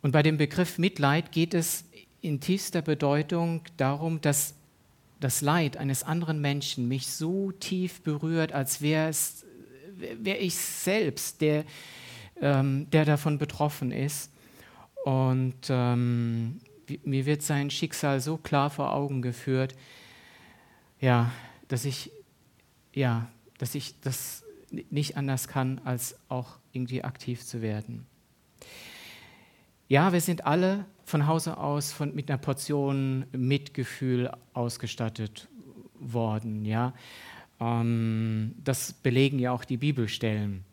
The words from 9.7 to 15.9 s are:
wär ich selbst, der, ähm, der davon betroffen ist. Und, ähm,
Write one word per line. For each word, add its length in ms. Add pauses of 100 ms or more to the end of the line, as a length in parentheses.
wär 440
ich 140
selbst, 880
der, 240 (760)
ähm, 500
der 140
davon 340
betroffen 520
ist. 400 (720)
Und, 520 (120)
ähm, 920 (260)